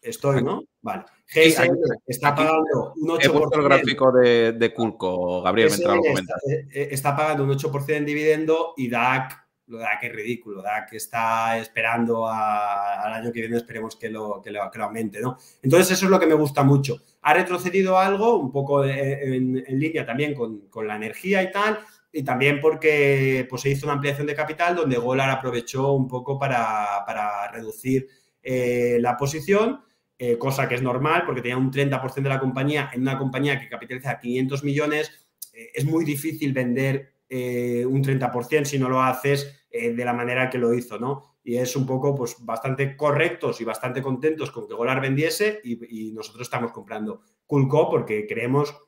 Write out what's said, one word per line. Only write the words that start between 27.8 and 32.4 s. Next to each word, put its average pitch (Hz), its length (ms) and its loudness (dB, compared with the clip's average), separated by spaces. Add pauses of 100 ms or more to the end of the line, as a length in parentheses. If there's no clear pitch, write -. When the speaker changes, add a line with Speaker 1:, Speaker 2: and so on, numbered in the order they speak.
Speaker 1:
eh, 123 580 0
la 123 160 2
posición, 190 640 0 (380)
eh, 120 180 0
cosa 131 320 -2
que 123 60 0
es 123 80 -2
normal 143 420 2
porque 131 160 -4
tenía 120 160 -4
un 131 140 2
treinta 135 320 0
por 131 80 -4
ciento 139 180 -4
de 135 60 2
la 131 60 -2